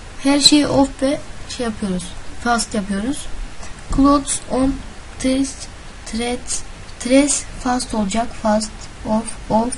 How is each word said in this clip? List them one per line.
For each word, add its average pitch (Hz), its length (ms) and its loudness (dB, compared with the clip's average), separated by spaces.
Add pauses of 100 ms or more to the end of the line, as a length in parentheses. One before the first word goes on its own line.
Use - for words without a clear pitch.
(220)
Her 277 180 6
şeyi 285 260 6
off 269 360 2
ve 277 180 2 (280)
şey - 180 -6
yapıyoruz. 196 380 -2 (400)
Fast 233 300 0
yapıyoruz. 202 520 -2 (720)
Clothes 285 440 4 (100)
on, 269 240 2 (440)
trace, 262 320 0 (560)
trace, 240 340 -4 (600)
trace 269 340 6 (260)
fast 254 340 -2
olacak. 214 320 2 (160)
Fast, 214 280 2 (380)
off, 220 180 2 (240)
off, 233 280 4